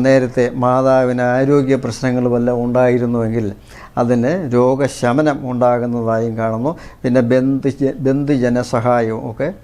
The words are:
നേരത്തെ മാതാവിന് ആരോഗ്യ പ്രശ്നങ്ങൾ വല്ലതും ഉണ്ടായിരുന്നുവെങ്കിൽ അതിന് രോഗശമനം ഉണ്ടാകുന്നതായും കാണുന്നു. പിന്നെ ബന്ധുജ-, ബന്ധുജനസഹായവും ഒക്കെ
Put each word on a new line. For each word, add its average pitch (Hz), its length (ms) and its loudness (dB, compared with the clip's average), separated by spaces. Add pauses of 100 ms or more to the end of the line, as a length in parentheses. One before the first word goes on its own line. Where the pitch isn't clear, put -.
നേരത്തെ 127 360 2 (200)
മാതാവിന് 127 600 2 (120)
ആരോഗ്യ 135 480 2
പ്രശ്നങ്ങൾ 123 500 -2
വല്ലതും 120 320 0
ഉണ്ടായിരുന്നുവെങ്കിൽ 120 800 0 (560)
അതിന് 123 300 0 (220)
രോഗശമനം 131 840 0 (140)
ഉണ്ടാകുന്നതായും 117 840 0
കാണുന്നു. 113 340 -2 (300)
പിന്നെ 127 200 2 (100)
ബന്ധുജ-, 131 640 0 (100)
ബന്ധുജനസഹായവും 123 1300 0
ഒക്കെ 131 160 -6 (160)